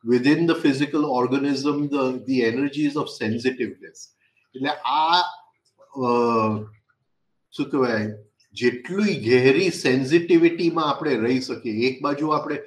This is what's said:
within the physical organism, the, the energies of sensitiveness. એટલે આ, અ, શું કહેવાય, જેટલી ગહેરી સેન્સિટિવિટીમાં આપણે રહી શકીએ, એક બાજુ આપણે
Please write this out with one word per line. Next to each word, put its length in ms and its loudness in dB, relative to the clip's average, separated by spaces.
within 280 4
the 160 2
physical 400 0
organism, 720 0
the, 380 -2
the 240 -2
energies 540 -2
of 120 -4
sensitiveness. 760 -4
એટલે 140 -4
આ, 520 0
અ, 140 -2
શું 180 -6
કહેવાય, 540 -2
જેટલી 600 -2
ગહેરી 540 4
સેન્સિટિવિટીમાં 1160 2
આપણે 300 -2
રહી 240 0
શકીએ, 500 -4
એક 120 -8
બાજુ 260 -2
આપણે 400 -2